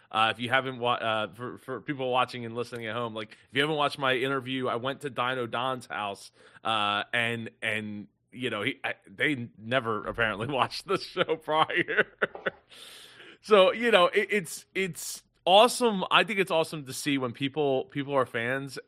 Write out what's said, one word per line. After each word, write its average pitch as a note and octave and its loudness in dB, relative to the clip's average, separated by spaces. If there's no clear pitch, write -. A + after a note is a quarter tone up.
Uh, A2 2
if G#2+ -14
you A#2+ -6
haven't C3 0
wa-, A#2+ 0
uh, A2 -2
for, A2 -10
for B2+ -10
people C3 -4
watching B2 0
and A2+ -8
listening A#2 -8
at G#2+ -6
home, A#2 -6
like, A2 -10
if - -20
you C3+ 2
haven't D#3 0
watched C#3+ 0
my C3 2
interview, C3 -2
I A2+ 0
went B2+ -6
to D3 -6
Dino B2 -2
Don's B2 -4
house, G2+ -8
uh, G#2 0
and, A#2 -2
and, G#2+ -4
you B2 -6
know, G#2 -2
he, - -4
I, A#2 -4
they B2 -2
never A2+ -2
apparently A2 -2
<laughs> - -4
watched B2 -2
the F3+ 0
show E3 -4
prior. D#3 0
<laughs> - -20
So, F#3+ 8
you A3+ 0
know, F#3 8
it, F#3+ 2
it's, G3 -2
it's - -6
awesome. G#3 6
I F3 6
think G3 -4
it's F#3 2
awesome D#3+ 0
to B2+ -10
see C#3 -2
when B2+ -2
people, C#3 0
people C#3+ -6
are B2+ 2
fans C3 -4